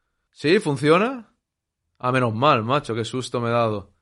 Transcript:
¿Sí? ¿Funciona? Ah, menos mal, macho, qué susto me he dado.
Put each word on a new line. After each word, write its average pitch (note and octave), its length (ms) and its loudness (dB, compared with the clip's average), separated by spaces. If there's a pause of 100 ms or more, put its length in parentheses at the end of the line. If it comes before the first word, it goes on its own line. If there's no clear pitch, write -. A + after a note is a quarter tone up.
(320)
¿Sí? E3+ 260 2
¿Funciona? E3+ 760 0 (640)
Ah, B2+ 120 -2
menos B2+ 240 0
mal, B2 300 2
macho, C3 300 -2
qué A2+ 100 -4
susto B2+ 360 -6
me A#2 80 -4
he A#2 40 -2
dado. A2 500 -2